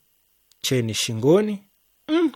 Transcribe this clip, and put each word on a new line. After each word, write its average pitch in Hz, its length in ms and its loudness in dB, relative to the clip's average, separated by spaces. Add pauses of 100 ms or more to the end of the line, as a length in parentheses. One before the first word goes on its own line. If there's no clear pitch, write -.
(600)
cheni 117 320 -2
shingoni." 175 680 0 (440)
Mm, 311 280 0